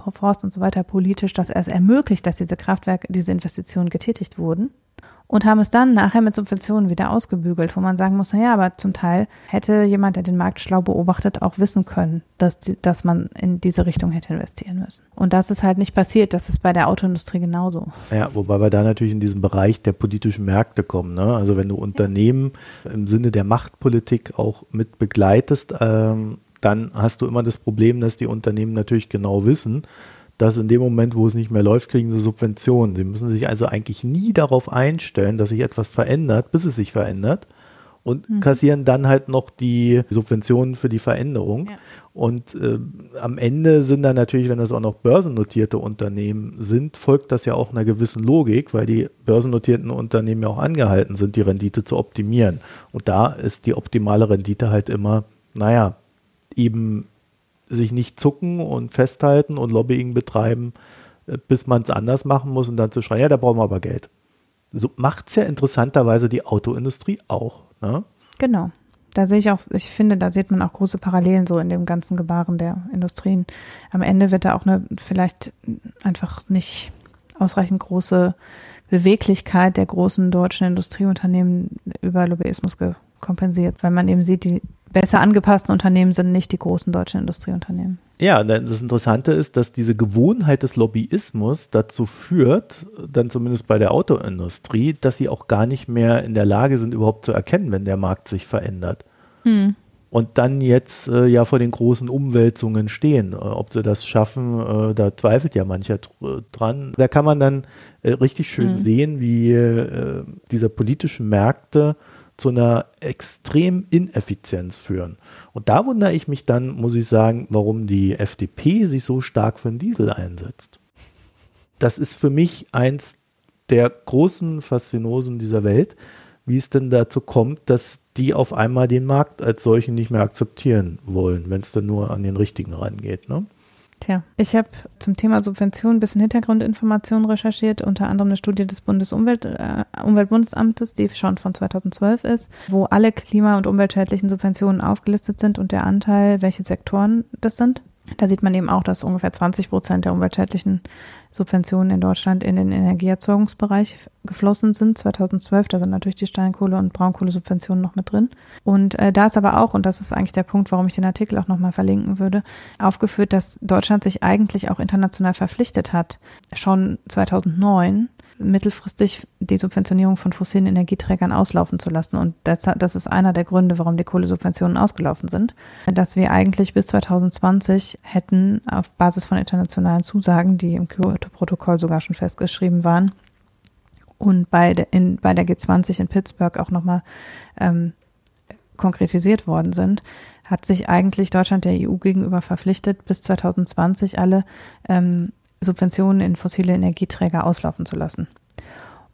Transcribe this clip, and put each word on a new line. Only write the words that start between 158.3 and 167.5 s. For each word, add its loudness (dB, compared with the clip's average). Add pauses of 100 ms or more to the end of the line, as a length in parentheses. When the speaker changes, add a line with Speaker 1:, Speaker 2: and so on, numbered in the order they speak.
Speaker 1:
Und, 2
äh, 4
da 6
ist 2
aber 4
auch, 4
und 0
das -2
ist -10
eigentlich -2
der -2
Punkt, -2
warum 2
ich -6
den -2
Artikel -2
auch -2
nochmal 0
verlinken 0
würde, 0 (360)
aufgeführt, 0
dass -2
Deutschland 0
sich -4
eigentlich 0
auch -6
international 0
verpflichtet -4
hat, -4 (360)
schon 0 (100)
zweitausendneun 2 (320)